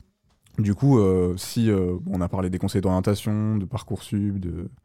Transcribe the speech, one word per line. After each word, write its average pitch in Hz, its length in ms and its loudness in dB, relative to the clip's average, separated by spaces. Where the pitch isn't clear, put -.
du 101 160 2
coup, 135 240 4
euh, 92 380 4
si, 113 340 -2
euh, 90 360 0
on 95 140 -4
a 95 80 -2
parlé 92 200 -2
des 92 100 -2
conseils 98 220 -2
d'orientation, 107 760 0
de 98 100 -2
Parcoursup, 101 720 -4
de 85 320 -8